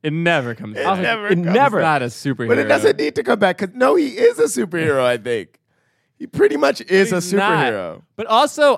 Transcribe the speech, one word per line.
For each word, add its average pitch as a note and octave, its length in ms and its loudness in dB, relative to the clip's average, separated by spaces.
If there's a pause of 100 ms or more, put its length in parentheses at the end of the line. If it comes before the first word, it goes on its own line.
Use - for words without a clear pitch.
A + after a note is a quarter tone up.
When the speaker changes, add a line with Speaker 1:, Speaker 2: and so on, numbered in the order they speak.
Speaker 1:
It D#3 120 -4
never D#3+ 420 0
comes G#2+ 220 -14
Speaker 2:
It E3+ 60 -6
Speaker 1:
back. F#3 180 0
Speaker 2:
never G#3 260 -4
Speaker 3:
It G3+ 80 2
Speaker 2:
comes E3+ 120 -2
Speaker 3:
never. A3 300 2
Speaker 1:
He's D#3+ 60 0
not D3+ 180 0
a B2 40 -4
superhero. A#2+ 420 -6
Speaker 2:
But - 100 2
it - 100 -2
doesn't - 300 0
need - 180 -4
to - 80 -4
come A#3+ 140 0
back F#3 220 0
'cause, F#3+ 160 -6
no, B3+ 200 2
he D4+ 120 2 (100)
is A#4 220 4
a A#4 60 4
superhero, D#3+ 580 -2
I B2 140 2
think. A2 420 -8 (580)
He - 80 -12
pretty G#4 320 2
much C#4+ 240 0
is F#3+ 300 2
a F3+ 60 0
Speaker 1:
He's F3+ 160 -4
not. G3+ 380 2
Speaker 2:
superhero. F#2 300 -8 (140)
Speaker 1:
But A3 100 -8
also, C#4+ 520 2